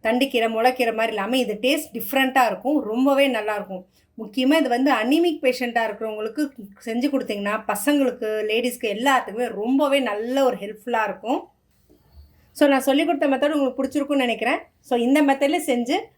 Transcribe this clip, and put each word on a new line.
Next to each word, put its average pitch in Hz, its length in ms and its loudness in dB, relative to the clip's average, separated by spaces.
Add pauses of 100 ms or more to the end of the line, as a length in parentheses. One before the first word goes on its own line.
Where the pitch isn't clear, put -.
தண்டுக்கீரை, 247 500 2
முளைக்கீரை 240 420 2
மாதிரி 220 180 -2
இல்லாம 214 280 -2
இது 208 100 -2 (100)
டேஸ்ட் 302 340 0
டிஃப்ரெண்ட்டா 262 520 2
இருக்கும், 285 280 -2 (140)
ரொம்பவே 269 340 4 (120)
நல்லா 214 220 -2
இருக்கும். 185 240 -10 (380)
முக்கியமா 254 400 0
இது 254 140 0
வந்து 269 160 2 (100)
அனிமிக் 302 440 2
பேஷண்ட்டா 240 420 0
இருக்கிறவங்களுக்கு 214 560 -6 (440)
செஞ்சு 240 260 -2
கொடுத்தீங்கன்னா 208 420 -2 (160)
பசங்களுக்கு, 247 580 0 (220)
லேடிஸ்க்கு 240 440 -2
எல்லாத்துக்குமே 240 520 0 (120)
ரொம்பவே 277 400 2 (100)
நல்ல 226 260 -4 (120)
ஒரு 220 160 0
ஹெல்ப்ஃபுல்லா 220 460 -4
இருக்கும். 233 320 -4 (1160)
So 302 60 4 (100)
நான் 269 140 0
சொல்லிக் 294 220 2
கொடுத்த 294 240 0
மெத்தட் 294 240 0
உங்களுக்கு 269 240 -2
பிடிச்சிருக்கும்னு 277 460 0
நினைக்கிறேன். 233 340 -2 (280)
So - 40 0 (140)
இந்த 285 220 4
மெத்தட்ல 285 300 2 (120)
செஞ்சு 240 260 0 (200)